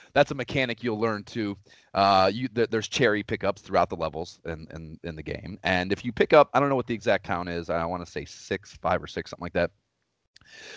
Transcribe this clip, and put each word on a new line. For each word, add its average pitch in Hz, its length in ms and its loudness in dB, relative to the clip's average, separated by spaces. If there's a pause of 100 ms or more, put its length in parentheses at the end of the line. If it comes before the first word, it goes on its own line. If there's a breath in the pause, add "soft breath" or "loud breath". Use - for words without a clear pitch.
(140 soft breath)
that's 143 180 4
a 151 40 -8
mechanic 127 480 -2
you'll 110 160 0
learn 110 240 0
too. 101 320 -6 (380 soft breath)
Uh, 98 400 4
you, 123 140 -6
th-, 113 240 0
there's 110 160 -2
cherry 107 340 2
pickups 98 400 -4
throughout 90 300 2
the 95 40 -8
levels 80 500 -6
in, 80 280 -10
in, 78 300 -14
in 82 120 -8
the 80 60 -12
game. - 400 -10
And 92 300 2
if - 120 -4
you 123 80 -6
pick - 220 2
up, 147 220 10
I 131 40 4
don't 139 100 4
know 139 60 2
what 123 120 -2
the 120 80 -2
exact 101 280 0
count 90 260 -4
is. 85 200 -4
I 85 160 0
wanna 87 220 -6
say 71 180 -8
six, - 520 -8
five 87 260 0
or - 40 -12
six, - 220 -8
something - 160 -12
like 87 80 -8
that. 85 160 2 (1080 loud breath)